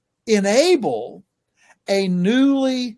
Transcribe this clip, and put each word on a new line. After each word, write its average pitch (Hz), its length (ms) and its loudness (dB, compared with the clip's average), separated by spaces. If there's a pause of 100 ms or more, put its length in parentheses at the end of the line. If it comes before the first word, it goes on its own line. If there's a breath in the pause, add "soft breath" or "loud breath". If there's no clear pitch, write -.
(260)
enable 202 960 0 (640 soft breath)
a 196 200 0
newly 254 880 0